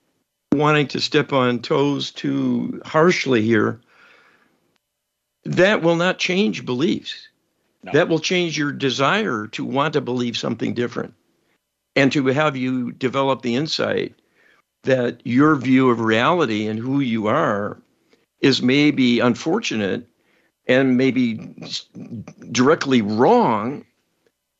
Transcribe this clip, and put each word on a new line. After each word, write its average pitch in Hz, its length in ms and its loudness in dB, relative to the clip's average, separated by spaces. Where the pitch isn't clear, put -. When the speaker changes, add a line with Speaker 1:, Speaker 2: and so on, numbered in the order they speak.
Speaker 1:
wanting 147 360 4
to 117 120 -6
step 147 320 0
on 123 280 2
toes 139 500 -2
too 127 720 -4
harshly 156 580 2
here, 110 380 0
that 170 360 2
will 170 140 2
not 175 220 -2
change 185 460 -2
beliefs. 127 640 -4
Speaker 2:
No. 90 100 -8
Speaker 1:
That 170 160 2
will 160 100 0
change 170 400 -2
your 147 140 -4
desire 135 760 -2
to 143 160 -8
want 139 300 -2
to 226 60 0
believe 120 360 -4
something 113 380 -4
different - 400 -6
and 139 180 4
to 139 140 -2
have 143 300 0
you 127 360 -4
develop 131 500 -2
the 117 120 -2
insight 107 600 -2
that 120 420 0
your 143 320 4
view 131 340 4
of 117 100 2
reality 113 640 0
and 110 120 -4
who 131 220 -2
you 113 260 -2
are 110 540 -2
is 123 220 2
maybe 131 580 2
unfortunate 120 840 -2
and 127 280 4
maybe 123 640 0
s-, - 240 -12
directly 131 500 2
wrong, 123 800 2